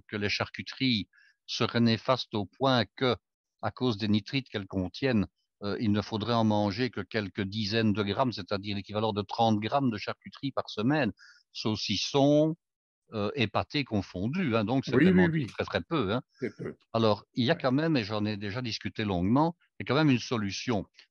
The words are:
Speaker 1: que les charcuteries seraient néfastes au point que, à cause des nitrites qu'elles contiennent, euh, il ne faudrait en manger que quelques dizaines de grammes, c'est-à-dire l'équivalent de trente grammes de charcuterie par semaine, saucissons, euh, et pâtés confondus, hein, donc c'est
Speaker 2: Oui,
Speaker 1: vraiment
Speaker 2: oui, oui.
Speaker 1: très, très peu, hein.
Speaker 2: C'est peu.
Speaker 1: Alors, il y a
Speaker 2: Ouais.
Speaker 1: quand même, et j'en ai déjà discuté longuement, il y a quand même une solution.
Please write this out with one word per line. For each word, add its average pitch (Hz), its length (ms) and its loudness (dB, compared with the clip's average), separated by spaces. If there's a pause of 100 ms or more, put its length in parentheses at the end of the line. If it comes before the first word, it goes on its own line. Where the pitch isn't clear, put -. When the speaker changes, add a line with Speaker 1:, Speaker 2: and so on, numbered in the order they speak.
Speaker 1:
que 110 80 -6
les 101 120 -2
charcuteries 113 800 -2 (380)
seraient 117 340 -2
néfastes 117 540 2
au 104 120 -2
point 127 380 2 (140)
que, 127 180 2 (460)
à 107 100 -4
cause 123 260 -2
des 104 120 0
nitrites 107 400 0
qu'elles 101 180 -8
contiennent, 98 600 0 (360)
euh, 101 160 -4
il 104 140 2
ne 104 80 2
faudrait 107 320 -4
en 113 100 2
manger 104 460 0
que 107 100 -8
quelques 101 440 -4
dizaines 107 500 0
de 104 100 0
grammes, 104 300 0
c'est-à-dire 101 420 -6
l'équivalent 107 380 -2
de 104 80 0
trente 110 400 2
grammes 131 300 0
de 104 60 -4
charcuterie - 540 -10
par - 180 -6
semaine, 123 440 0 (400)
saucissons, 143 1040 0 (540)
euh, 107 220 -4
et 117 140 2
pâtés 120 380 -2
confondus, 113 680 -2
hein, 110 80 2
donc 127 220 0
c'est 127 100 -2
Speaker 2:
Oui, 143 100 6
Speaker 1:
vraiment 180 200 8
Speaker 2:
oui, 165 60 2
oui. 151 160 -2
Speaker 1:
très, 101 180 -4
très - 160 -2
peu, 113 320 0
hein. 127 80 0 (180)
Speaker 2:
C'est 117 160 -6
peu. - 200 -10 (180)
Speaker 1:
Alors, 110 400 2
il 123 100 0
y 120 60 4
a 165 60 2
Speaker 2:
Ouais. - 40 -2
Speaker 1:
quand 131 120 0
même, 151 260 2
et 113 60 0
j'en 104 200 -4
ai 104 140 -2
déjà 104 240 -6
discuté 110 420 -6
longuement, 107 520 2 (240)
il 104 40 -8
y - 0 -
a 95 40 -8
quand 123 80 2
même 151 160 6
une 120 80 4
solution. 104 640 -2 (260)